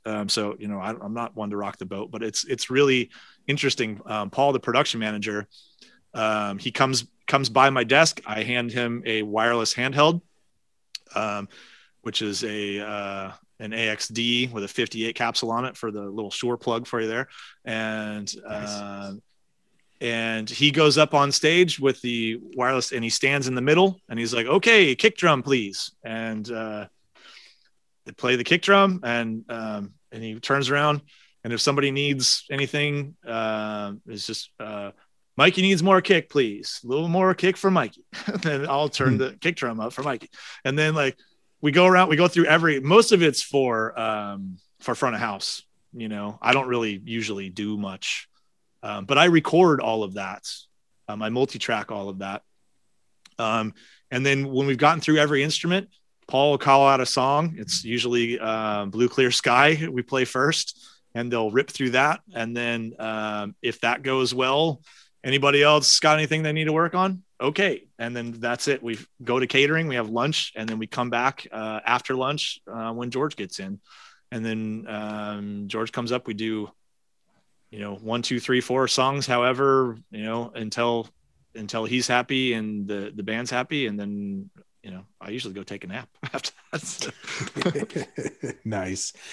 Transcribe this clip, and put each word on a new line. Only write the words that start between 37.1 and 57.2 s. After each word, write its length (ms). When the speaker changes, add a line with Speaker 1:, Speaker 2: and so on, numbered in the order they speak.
Speaker 1:
kick 220
for 160
Mikey." 320
<laughs> 160
Then 280
I'll 200
turn 240
Speaker 2:
Hmm. 60
Speaker 1:
the 200
kick 160
drum 240
up 140
for 100
Mikey. 260
And 120
then, 180
like, 220
we 100
go 140
around, 240
we 80
go 100
through 200
every, 340
most 320
of 100
it's 180
for, 560
um, 600
for 140
front 200
of 60
house. 420
You 160
know, 320
I 100
don't 160
really 380
usually 440
do 280
much, 500
um, 240
but 120
I 80
record 540
all 240
of 120
that. 300
Um, 140
I 80
multi-track 600
all 200
of 100
that. 220
Um, 340
and 140
then 260
when 160
we've 100
gotten 220
through 200
every 220
instrument, 460
Paul 240
will 60
call 300
out 120
a 60
song. 520